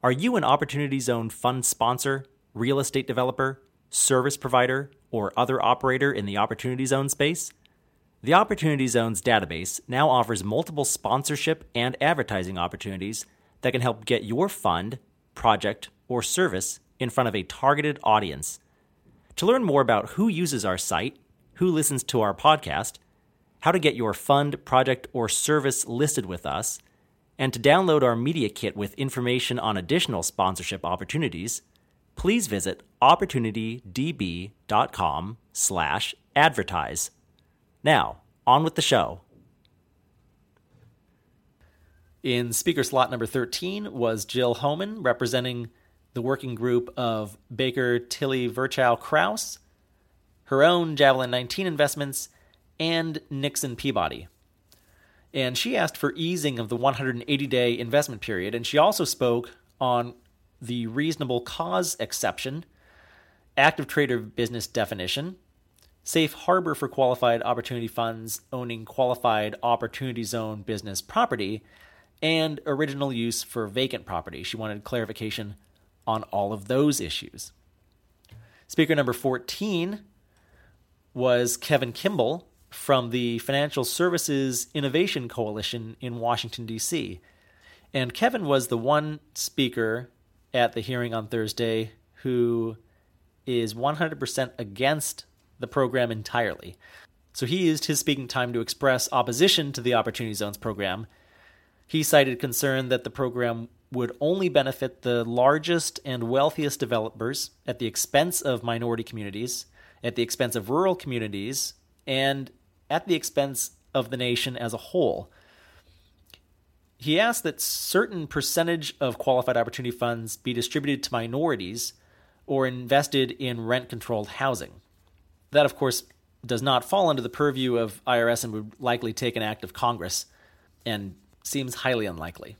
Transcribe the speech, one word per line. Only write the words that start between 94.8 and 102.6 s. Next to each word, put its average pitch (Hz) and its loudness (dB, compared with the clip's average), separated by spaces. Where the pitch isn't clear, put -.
the 127 -6
program 123 2
entirely. 110 -4
So - -4
he 175 2
used 156 2
his 147 0
speaking 135 0
time 123 -2
to 117 0
express 127 2
opposition 139 2
to 127 -6
the 123 2
Opportunity 113 0
Zones 101 -6
program. 101 -4
He 160 0
cited 139 6
concern 131 0